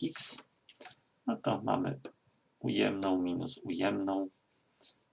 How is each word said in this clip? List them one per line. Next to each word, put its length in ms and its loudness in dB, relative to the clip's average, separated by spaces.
x. 460 4
No 100 -2
to 260 -2
mamy 380 -2
ujemną 640 0
minus 360 -4
ujemną. 680 -2